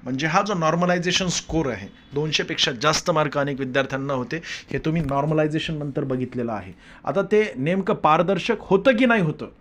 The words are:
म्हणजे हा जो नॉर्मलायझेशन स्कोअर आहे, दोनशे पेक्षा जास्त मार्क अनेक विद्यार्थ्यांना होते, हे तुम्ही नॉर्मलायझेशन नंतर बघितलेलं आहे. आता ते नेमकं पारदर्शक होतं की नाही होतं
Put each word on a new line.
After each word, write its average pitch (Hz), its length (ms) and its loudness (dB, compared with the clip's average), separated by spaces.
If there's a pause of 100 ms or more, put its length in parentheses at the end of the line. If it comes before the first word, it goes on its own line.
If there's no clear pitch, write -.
म्हणजे 135 220 -2
हा 175 160 2
जो 202 120 -2
नॉर्मलायझेशन 175 720 0
स्कोअर 156 440 -2
आहे, 101 180 -8 (260)
दोनशे 151 280 -2
पेक्षा 160 300 -2
जास्त 151 380 0
मार्क 151 280 2
अनेक 139 220 -2
विद्यार्थ्यांना 135 520 -2
होते, 131 300 -4 (300)
हे 143 60 -2
तुम्ही 160 240 -2
नॉर्मलायझेशन 151 760 0
नंतर 147 260 -4
बघितलेलं 123 480 -2
आहे. 92 200 -8 (320)
आता - 180 0
ते 208 340 2
नेमकं 180 380 0
पारदर्शक 175 680 2
होतं 202 360 4
की 262 100 4
नाही 233 160 4
होतं 151 240 -2 (140)